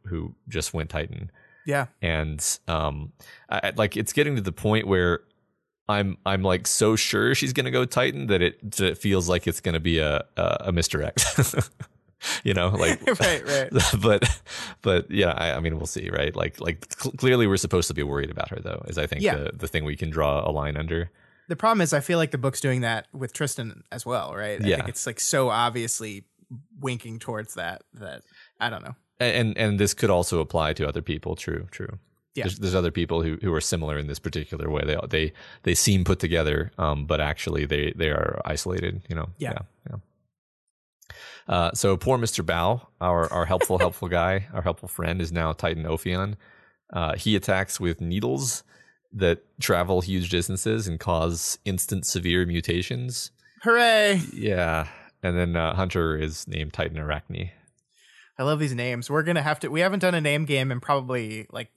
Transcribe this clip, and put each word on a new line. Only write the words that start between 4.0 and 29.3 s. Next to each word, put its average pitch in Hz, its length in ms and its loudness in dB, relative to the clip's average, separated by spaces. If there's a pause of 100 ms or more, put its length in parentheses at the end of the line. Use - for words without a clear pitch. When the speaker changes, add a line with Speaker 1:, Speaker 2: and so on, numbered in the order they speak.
Speaker 1:
getting 147 240 2
to 110 40 0
the 95 100 -2
point 107 360 0
where 90 340 4 (680)
I'm, 101 360 0
I'm, 98 180 2
like, 92 240 2
so 110 280 4
sure 110 400 2
she's 131 180 0
gonna 131 180 -2
go 127 140 2
Titan 135 420 0
that 95 140 4
it, 101 360 0
that 98 140 2
it 80 60 -4
feels 95 300 2
like 87 200 2
it's 85 120 0
gonna 82 200 0
be 82 180 2
a, 76 260 2 (140)
a, 85 280 2
a 95 60 0
Mister 85 320 0
X. - 720 0
<laughs> - 40 -20 (640)
You 107 100 2
know, 90 160 4
like, - 380 2
Speaker 2:
<laughs> 247 120 2
Right, 175 280 2
right. 135 220 0 (160)
Speaker 1:
<laughs> - 140 2
but, 107 420 4 (420)
but 92 260 2
yeah, 92 220 4
I, 80 220 0
I 64 60 -2
mean, 80 180 0
we'll 80 100 -6
see, - 240 -6
right? 73 240 0
Like, - 260 -2
like, 85 240 -4 (100)
cl-, - 180 -6
clearly 127 340 4
we're 98 100 4
supposed 87 300 2
to 73 80 -6
be 73 80 -2
worried 71 260 -2
about - 200 -6
her, - 100 -10
though, - 280 -8
is - 120 -6
I 76 80 0
think 73 160 -2
Speaker 2:
Yeah. 185 140 2
Speaker 1:
the, 71 180 -4
the 80 120 -6
thing 78 180 -2
we 73 100 -2
can 78 160 -4
draw 76 360 2
a 78 40 2
line 73 260 -2
under. 82 320 -4 (380)
Speaker 2:
The 170 80 -6
problem 220 260 2
is 165 120 2
I 147 60 2
feel 170 200 0
like 160 100 2
the - 80 -2
book's 131 240 -2
doing 127 200 2
that 113 300 -2
with 131 220 -8
Tristan 131 580 -6
as 123 140 -12
well, 98 300 -4
right? 104 280 -4
I 101 40 2
Speaker 1:
Yeah. 90 80 4
Speaker 2:
think - 140 -2
it's, - 180 -8
like, 117 120 -6
so 135 300 2
obviously 113 760 -2 (540)
winking 120 380 -6
towards 110 380 -8
that, 87 260 -8 (140)
that, 90 260 -14 (380)
I 120 100 -2
don't 101 140 -8
know. 127 120 -12 (240)
Speaker 1:
A-, 123 40 0 (160)